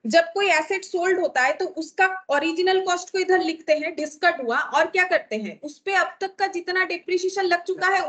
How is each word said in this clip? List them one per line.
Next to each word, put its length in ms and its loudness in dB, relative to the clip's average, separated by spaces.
जब 280 4
कोई 160 2
asset 360 0
sold 340 0
होता 220 0
है 120 2
तो 120 -4
उसका 300 0
original 540 2
cost 240 -2
को 100 -2
इधर 220 2
लिखते 320 -2
हैं, 220 -2
discard 460 -2
हुआ, 160 -2
और 300 2
क्या 160 0
करते 320 0
हैं? 260 -8
उस 180 -14
पे 160 -4
अब 260 0
तक 140 -6
का 120 0
जितना 380 -2
depreciation 600 -2
लग 180 0
चुका 240 0
है 220 2